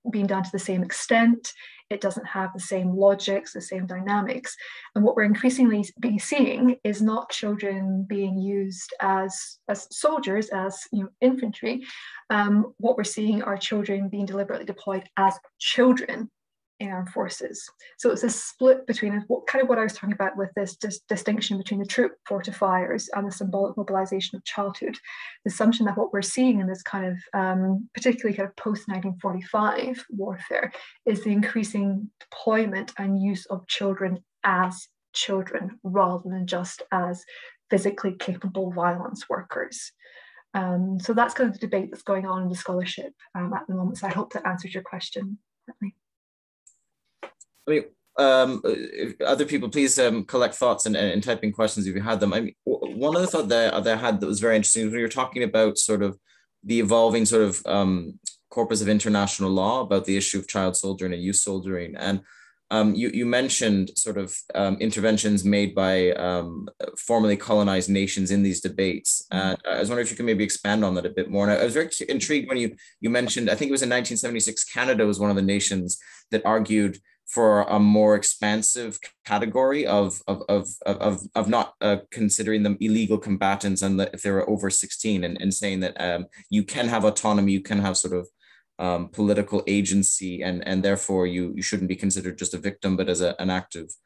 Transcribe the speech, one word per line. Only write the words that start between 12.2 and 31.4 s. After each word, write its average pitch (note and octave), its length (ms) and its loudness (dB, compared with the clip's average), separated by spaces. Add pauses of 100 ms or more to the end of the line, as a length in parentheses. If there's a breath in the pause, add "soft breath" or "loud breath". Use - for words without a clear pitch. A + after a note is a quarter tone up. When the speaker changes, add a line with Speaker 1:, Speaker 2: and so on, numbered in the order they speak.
Speaker 1:
Um, G#3 480 2
what B3 200 0
we're G#3+ 60 -2
seeing G#3+ 400 -2
are G3+ 140 -4
children G3 520 -2
being G3+ 160 -4
deliberately G3 400 -4
deployed F#3+ 380 -6 (140)
as F#3+ 200 4 (220)
children - 720 2 (480)
in G3+ 100 -6
armed F#3 200 -6
forces. - 600 -8 (280 loud breath)
So B3 120 2
it's - 140 -2
a A#3 60 2
split - 580 2
between G#3 400 -2
what, - 180 -2
kind C4+ 160 0
of B3+ 80 2
what A#3 80 6
I A3 60 2
was G#3+ 100 -2
talking G3+ 200 -4
about G3 220 -2
with G3 200 -4
this G3 200 -4
dis-, G3+ 320 -8
distinction G#3+ 500 -2
between G3 220 -4
the G3 60 -4
troop - 280 0 (140)
fortifiers F#3+ 840 -2
and G3+ 140 -4
the F#3+ 40 -6
symbolic G3 460 -2
mobilization F#3+ 580 -4
of F#3+ 80 -12
childhood. G3+ 540 -6 (480 loud breath)
The G3 60 -2
assumption A#3 340 2
that G3 120 -2
what - 140 0
we're G3 120 -2
seeing B3+ 360 2
in F#3 80 0
this F#3 140 -6
kind F#3+ 240 -6
of, F#3 340 -6
um, F#3+ 540 0
particularly A#3 420 0
kind G3 140 -4
of - 60 -20
post-nineteen G3 640 -6
forty-five G#3+ 880 -2
warfare - 640 -6 (320 loud breath)
is G#3 180 0
the G#3+ 80 0
increasing G#3 800 0 (100)